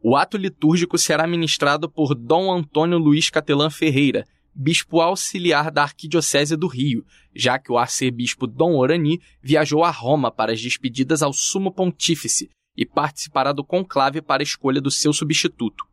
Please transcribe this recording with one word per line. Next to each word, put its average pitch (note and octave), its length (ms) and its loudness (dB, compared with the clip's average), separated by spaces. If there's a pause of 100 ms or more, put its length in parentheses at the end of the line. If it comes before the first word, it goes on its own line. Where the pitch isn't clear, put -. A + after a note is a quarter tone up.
O A#2+ 140 4
ato D#3 200 0
litúrgico F3 600 0
será D#3 260 2
ministrado D#3+ 640 0
por C#3 280 -2
Dom D#3+ 360 0
Antônio E3+ 460 0
Luiz D#3 320 4
Catelan D3 400 0
Ferreira, C#3+ 540 0 (360)
bispo D#3+ 400 0
auxiliar E3+ 720 0
da D3 140 2
Arquidiocese D3+ 720 -2
do D#3+ 100 -2
Rio, B2+ 380 -2 (280)
já B2 280 -2
que - 100 -14
o A#2+ 80 2
arcebispo A#2+ 680 -2
Dom D3 300 0
Orani D3+ 460 2 (200)
viajou D3+ 440 2
a F3 60 2
Roma B2+ 420 0
para A2 200 -2
as A2+ 80 -4
despedidas C3 600 -2
ao C#3 100 0
sumo F#3+ 380 -4
pontífice - 800 -2 (260)
e - 80 -2
participará D3 680 -2
do C#3+ 100 -4
conclave D3+ 580 -2
para C#3+ 220 -2
a - 20 -2
escolha C#3 360 0
do C3+ 100 -2
seu D3+ 220 0
substituto. - 800 -2